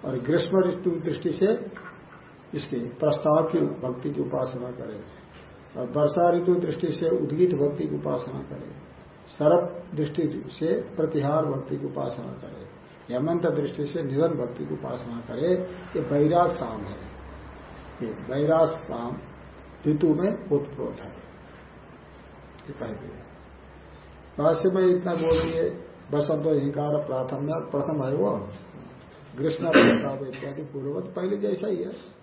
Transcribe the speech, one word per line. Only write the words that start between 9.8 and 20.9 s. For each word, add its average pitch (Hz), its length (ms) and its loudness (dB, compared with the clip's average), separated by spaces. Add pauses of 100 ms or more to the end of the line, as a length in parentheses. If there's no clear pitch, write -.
दृष्टि 151 520 -2
से 160 340 0
प्रतिहार 156 640 2
भक्ति 139 320 -2
की 139 80 -6
उपासना 135 460 -6
करें, - 360 -14 (440)
हेमंत 170 340 0
दृष्टि 143 400 0
से 151 180 -4
निधन 143 240 2
भक्ति 123 380 -2
की 151 80 -6
उपासना - 440 -8
करें। 160 340 0 (440)
ये 165 60 0
बैराज 156 480 4
शाम 113 320 -4
है, 98 160 -10 (1040)
ये 117 60 -4
बैराज 147 600 4
शाम 117 500 -6 (680)
ऋतु 151 200 4
में 170 220 4 (220)
उत्प्रोत - 480 -2